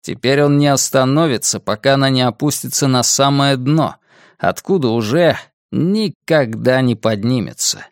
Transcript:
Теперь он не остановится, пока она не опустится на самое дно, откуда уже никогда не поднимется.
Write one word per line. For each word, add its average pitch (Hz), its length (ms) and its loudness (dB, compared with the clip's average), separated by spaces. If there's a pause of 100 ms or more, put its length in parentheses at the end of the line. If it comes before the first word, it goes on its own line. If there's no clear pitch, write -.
Теперь 135 400 -2
он 143 160 2
не 147 100 2
остановится, 135 920 0
пока 135 360 0
она 135 140 2
не 131 120 2
опустится 135 640 -2
на 127 160 2
самое 139 540 2
дно, 131 400 -2 (400)
откуда 147 500 -2
уже 117 500 2 (320)
никогда 139 1080 0
не 123 160 2
поднимется. 110 960 -4